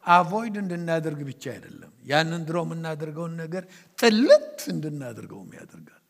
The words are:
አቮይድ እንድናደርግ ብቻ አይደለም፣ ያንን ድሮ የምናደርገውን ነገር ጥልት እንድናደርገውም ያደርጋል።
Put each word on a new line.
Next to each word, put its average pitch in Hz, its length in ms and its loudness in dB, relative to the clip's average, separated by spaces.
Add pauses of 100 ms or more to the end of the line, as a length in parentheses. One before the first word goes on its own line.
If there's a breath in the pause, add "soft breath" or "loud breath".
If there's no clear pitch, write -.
አቮይድ 180 520 4
እንድናደርግ 165 680 -4
ብቻ 135 260 -12
አይደለም፣ - 420 -16 (140)
ያንን 160 360 2
ድሮ 160 180 -4
የምናደርገውን 165 760 -6
ነገር 165 280 -8 (340 loud breath)
ጥልት 269 600 6 (100)
እንድናደርገውም 131 840 -8
ያደርጋል። 80 580 -20